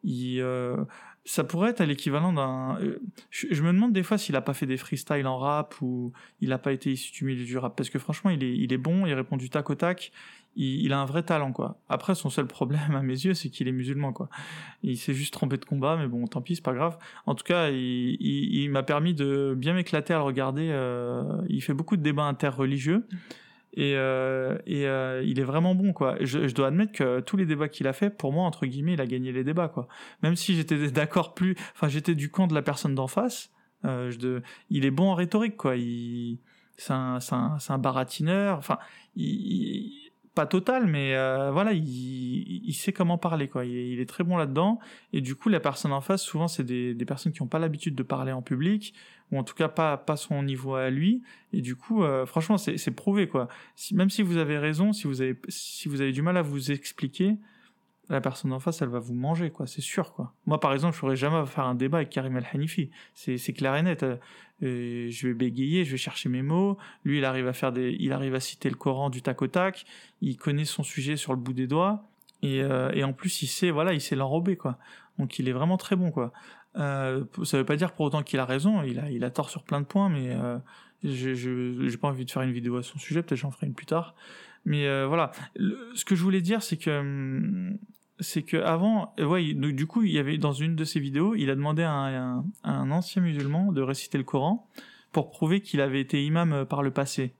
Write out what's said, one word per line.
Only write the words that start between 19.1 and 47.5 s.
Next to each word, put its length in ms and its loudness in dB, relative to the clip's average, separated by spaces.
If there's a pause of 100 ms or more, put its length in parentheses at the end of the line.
de 420 2
bien 160 2
m'éclater 400 0
à 40 4
le 60 2
regarder. 460 0
Euh, 800 -2
il 140 0
fait 100 0
beaucoup 240 0
de 60 0
débats 220 2
interreligieux. 840 0 (680)
Et, 200 0
euh, 680 0
et, 220 0
euh, 380 -2
il 120 0
est 60 2
vraiment 320 2
bon, 160 4
quoi. 300 2
Je, 260 0
je 80 0
dois 120 4
admettre 260 2
que 260 2
tous 160 -4
les 100 4
débats 220 0
qu'il 200 -2
a 40 2
fait, 180 2
pour 220 -2
moi, 140 2
entre 200 -2
guillemets, 280 0
il 80 0
a 40 0
gagné 280 -2
les 100 0
débats, 240 0
quoi. 220 -6 (340)
Même 140 4
si 180 2
j'étais 360 2
d'accord 420 2
plus, 240 2 (160)
enfin, 160 0
j'étais 260 2
du 160 -2
camp 160 4
de 60 2
la 80 2
personne 340 0
d'en 120 -2
face, 440 -2 (320)
euh, 280 -2
je 60 -8
de... 240 -2 (280)
il 160 2
est 60 4
bon 200 4
en 20 2
rhétorique, 440 0
quoi. 180 0
Il... 640 -4 (380)
c'est 160 -4
un, 260 -2
c'est 160 -4
un, 240 0
c'est 140 -4
un 40 0
baratineur. 800 0
Enfin, 200 -2 (380)
il, 80 -2
il, 840 -4 (240)
pas 100 4
total, 400 2
mais, 300 2
euh, 360 2
voilà, 220 2
il, 100 2
il, 840 -4
il 80 -2
sait 200 -2
comment 240 2
parler, 320 0
quoi. 160 -4
Il 100 -4
est, 140 -4
il 100 -4
est 60 0
très 180 -4
bon 140 2
là-dedans. 420 2 (320)
Et 80 0
du 160 -2
coup, 140 0
la 100 6
personne 320 0
en 100 0
face, 220 0
souvent, 240 -2
c'est 160 -2
des, 300 -2
des 120 -2
personnes 280 -4
qui 80 -8
ont 60 -2
pas 120 0